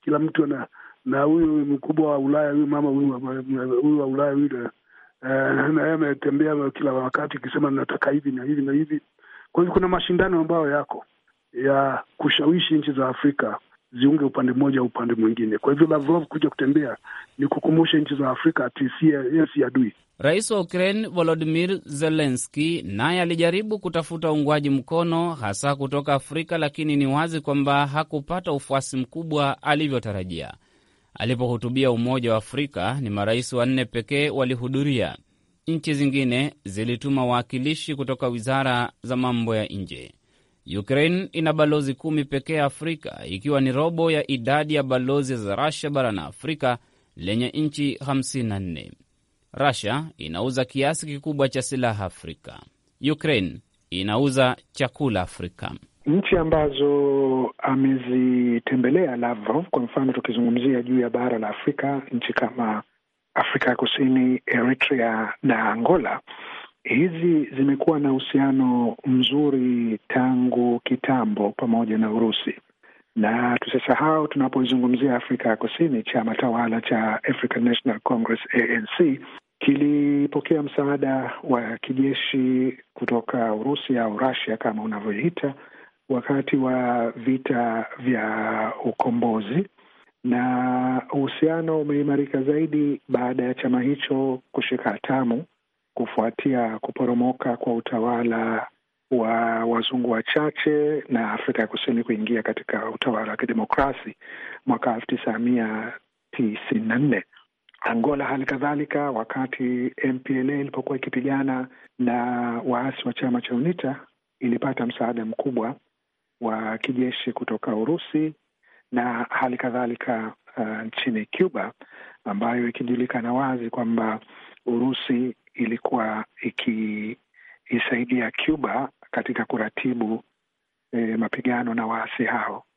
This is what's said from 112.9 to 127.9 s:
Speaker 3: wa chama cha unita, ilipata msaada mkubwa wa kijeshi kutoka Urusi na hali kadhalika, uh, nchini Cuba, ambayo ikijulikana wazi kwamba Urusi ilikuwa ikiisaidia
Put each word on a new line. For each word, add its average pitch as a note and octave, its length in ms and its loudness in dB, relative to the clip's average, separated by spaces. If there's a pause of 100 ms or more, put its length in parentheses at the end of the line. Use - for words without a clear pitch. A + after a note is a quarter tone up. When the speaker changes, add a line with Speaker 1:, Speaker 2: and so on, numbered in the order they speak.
Speaker 3:
wa A#2+ 40 -4
chama B2 280 0
cha B2 140 -6
unita, E3 460 -2 (400)
ilipata A#2+ 460 -2
msaada A#2 380 -2
mkubwa A#2 520 -4 (640)
wa A2 380 -4
kijeshi B2+ 540 -2
kutoka A2 440 -4
Urusi D3+ 580 -2 (580)
na B2 380 -2
hali B2 260 -2
kadhalika, A#2+ 760 -4 (240)
uh, A2+ 100 -4 (200)
nchini A2 400 -4 (120)
Cuba, D3+ 340 -6 (520)
ambayo A#2 440 -4
ikijulikana A#2+ 640 -4
wazi B2+ 380 -4
kwamba A2+ 500 -2 (460)
Urusi B2 680 0 (200)
ilikuwa A2 720 -2 (180)
ikiisaidia A#2 1900 -4 (160)